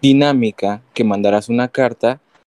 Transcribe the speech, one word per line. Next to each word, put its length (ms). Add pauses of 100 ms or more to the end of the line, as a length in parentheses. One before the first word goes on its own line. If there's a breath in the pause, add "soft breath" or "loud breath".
dinámica 800 (140)
que 100
mandaras 440
una 200
carta 520 (340)